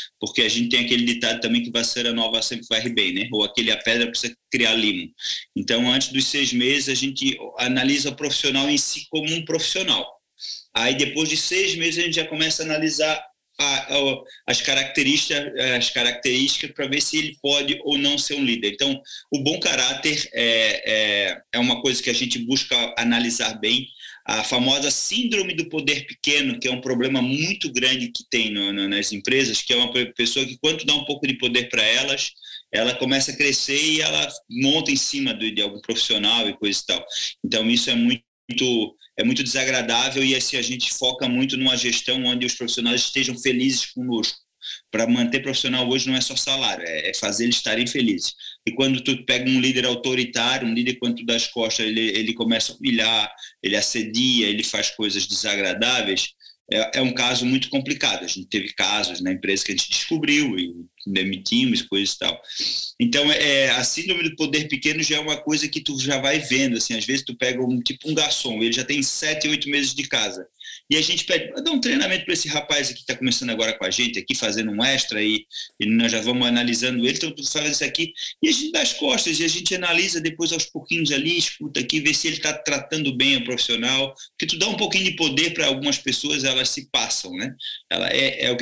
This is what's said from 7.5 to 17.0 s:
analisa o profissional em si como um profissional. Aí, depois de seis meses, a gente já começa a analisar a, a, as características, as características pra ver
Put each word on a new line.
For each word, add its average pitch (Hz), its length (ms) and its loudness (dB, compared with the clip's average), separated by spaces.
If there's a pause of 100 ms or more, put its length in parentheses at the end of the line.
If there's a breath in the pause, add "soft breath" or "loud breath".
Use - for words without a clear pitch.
analisa 135 520 2
o 135 60 -8
profissional 139 520 0
em 147 100 4
si - 320 -2
como 156 220 -2
um 165 120 -2
profissional. 156 640 0 (680 loud breath)
Aí, 120 200 2
depois 143 340 0
de 156 80 -2
seis 190 380 0
meses, 165 240 0
a 175 40 2
gente 165 140 -2
já 160 100 0
começa 156 360 -2
a 160 40 -4
analisar 156 540 0 (380)
a, 139 360 0
a, 139 280 0 (240 loud breath)
as 123 160 2
características, 143 880 0 (240)
as 120 140 0
características 127 840 0
pra 139 140 -4
ver 143 160 0